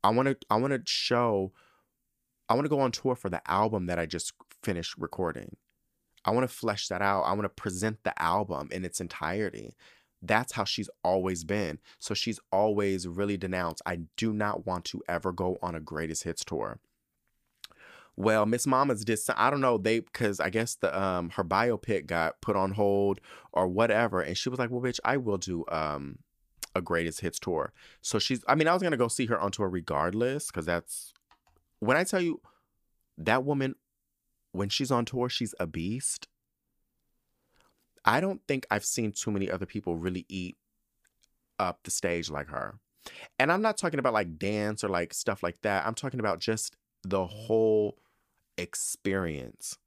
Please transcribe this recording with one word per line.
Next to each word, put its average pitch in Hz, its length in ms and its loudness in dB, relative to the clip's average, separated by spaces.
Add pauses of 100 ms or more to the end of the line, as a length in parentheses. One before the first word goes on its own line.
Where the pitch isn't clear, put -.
I 101 60 6
wanna, 131 260 4 (120)
I 104 80 4
wanna 131 280 2
show, 110 680 2 (960)
I 113 60 4
wanna 143 140 2
go 143 100 2
on 131 140 2
tour 127 240 0
for - 120 -6
the 87 220 -4
album 101 360 2
that 87 120 0
I 85 80 0
just 80 260 -6 (300)
finished 87 340 -4
recording. - 600 -6 (680)
I - 60 4
wanna 123 160 4
flesh 107 400 -4
that 92 160 -2
out. 98 200 4
I 80 100 2
wanna 101 160 0
present 104 560 -4
the - 180 -2
album 85 480 0
in 92 140 -6
its 87 160 -6
entirety." 85 760 -6 (480)
That's 107 300 2
how 107 120 -2
she's - 260 -4 (140)
always 92 400 2
been. 85 340 -2 (200)
So - 160 -6
she's 104 260 -4 (100)
always 98 560 2
really 98 300 0
denounced, 90 500 -2
"I 87 140 -4 (160)
do 113 160 0
not 104 340 -2
want 90 200 -4
to - 220 -8
ever 87 240 0
go 90 300 0
on 87 120 -4
a 80 60 -4
Greatest 78 440 -6
Hits 82 200 -4
tour." 55 360 -4 (1400)
Well, 107 300 4
Miss 117 200 2
Mama's 131 380 4
dis-, 107 320 0
I 120 140 6
don't 143 100 0
know, 127 160 6
they, 110 240 4
'cause 104 400 -2
I 80 80 2
guess 110 260 0
the, - 240 0
um, 92 320 0
her 95 140 0
biopic 101 600 2
got 82 340 0
put 104 160 0
on 95 160 2
hold 101 480 2 (320)
or 90 160 4
whatever, 107 540 2
and 80 160 -4
she - 100 -2
was 127 100 -4
like, 120 120 0
"Well, 123 100 -4
bitch, 123 240 -4
I 135 140 2
will 110 180 0
do, 87 320 -4
um, 73 520 -4 (540)
a 92 60 2
Greatest 85 400 -2
Hits 87 180 -4
tour." 82 360 -2 (260)
So - 180 -2
she's, - 300 0
I 135 60 8
mean, 156 140 4
I 170 40 6
was 185 100 2
gonna 165 140 2
go 117 120 2
see 120 180 0
her 110 120 0
on 98 140 0
tour 101 160 0
regardless, 92 840 0
'cause 85 140 -6
that's, - 480 -4 (680)
when 127 180 4
I 185 60 2
tell 185 180 0
you, 165 180 0 (800)
that 110 260 2
woman, 139 320 0 (760)
when 98 180 0
she's 131 200 -2
on 120 140 4
tour, 123 240 -2
she's - 320 -4
a 90 60 0
beast. 92 600 -4 (1800)
I 123 120 6
don't 190 260 -2
think 135 240 -2
I've 104 140 0
seen 110 280 -2
too - 180 -4
many 95 200 0
other 92 160 -4
people 90 300 -4
really 90 320 -4
eat 92 280 -8 (1000)
up 92 240 -2
the 87 80 -12
stage 85 400 -2
like 71 180 -4
her. - 300 -8 (600)
And 139 140 4
I'm 190 100 2
not 220 140 2
talking 156 220 -2
about, 127 140 2
like, 87 260 0
dance 104 460 -2
or, 104 40 0
like, 87 240 0
stuff - 300 -4
like 87 200 -4
that. 98 240 2
I'm 113 80 -2
talking 131 260 -6
about 98 180 0
just - 380 -2 (260)
the 95 240 0
whole 110 720 2 (580)
experience. 85 1200 -4 (100)